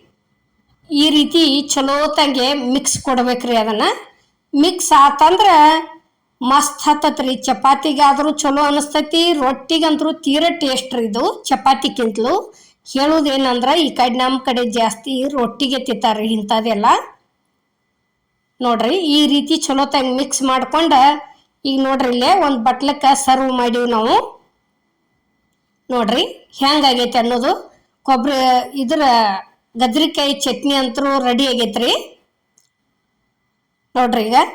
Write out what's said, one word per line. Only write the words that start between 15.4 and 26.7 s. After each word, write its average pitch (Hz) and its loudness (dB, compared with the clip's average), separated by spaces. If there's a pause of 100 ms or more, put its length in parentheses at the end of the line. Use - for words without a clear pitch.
ತಿಂತಾರ್ರಿ 220 -2
ಇಂಥದೆಲ್ಲ. 220 -2 (1700)
ನೋಡ್ರಿ, 240 0
ಈ 302 2
ರೀತಿ 285 0
ಚಲೋ 277 -2
ತಂಗ್ 262 -2
ಮಿಕ್ಸ್ 269 -4
ಮಾಡ್ಕೊಂಡ 269 0 (720)
ಈಗ 269 -2
ನೋಡ್ರಿ, 262 0
ಇಲ್ಲೇ 247 2 (140)
ಒಂದ್ 254 -2
ಬಟ್ಲಕ್ಕ 277 -2 (100)
ಸರ್ವ್ 262 0
ಮಾಡೀವಿ 240 -2
ನಾವು. 240 0 (1500)
ನೋಡ್ರಿ 240 0 (360)
ಹೆಂಗಾಗೈತೆ 262 0